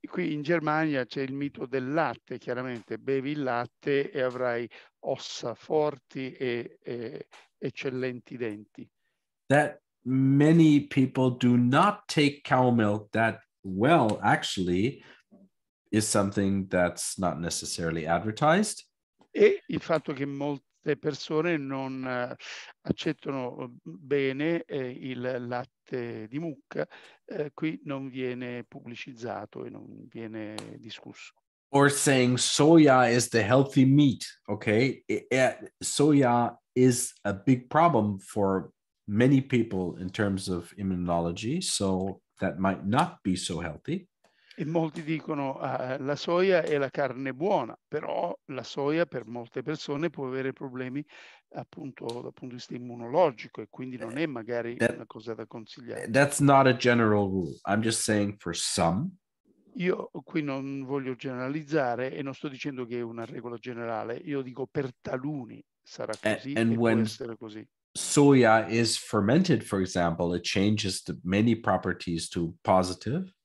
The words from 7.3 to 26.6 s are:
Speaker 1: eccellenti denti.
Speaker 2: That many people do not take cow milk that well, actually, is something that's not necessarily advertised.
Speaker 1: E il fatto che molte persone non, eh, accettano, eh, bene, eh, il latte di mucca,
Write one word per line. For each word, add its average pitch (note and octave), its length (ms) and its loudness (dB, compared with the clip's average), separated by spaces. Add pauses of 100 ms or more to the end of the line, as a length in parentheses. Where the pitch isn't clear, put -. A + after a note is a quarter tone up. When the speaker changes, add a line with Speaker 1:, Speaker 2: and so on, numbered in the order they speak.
Speaker 1:
eccellenti B2+ 800 -8
denti. A2 500 -10 (600)
Speaker 2:
That D3 340 2 (220)
many C#3+ 840 6
people B2+ 480 2
do B2 220 4
not C#3+ 500 4
take - 360 2
cow B2+ 280 4
milk G#2+ 400 0
that A2 300 0 (220)
well, G#2+ 580 2
actually, G2+ 840 0 (880)
is G#2+ 160 2
something G2 640 0
that's - 480 0
not E2+ 220 -2
necessarily E2 680 -6
advertised. A2 760 0 (480)
Speaker 1:
E D#4 360 4
il - 140 -4
fatto D#3+ 320 -2
che C3+ 120 -6
molte C#3+ 720 -6
persone D#3 600 -4
non, C3+ 480 -8
eh, B2 300 -6 (460)
accettano, C#3 840 -6
eh, B2 60 -12 (120)
bene, D3 840 -4
eh, C3+ 260 -8
il B2+ 460 -8 (120)
latte A#2+ 800 -10
di B2+ 120 -8
mucca, - 480 -8 (380)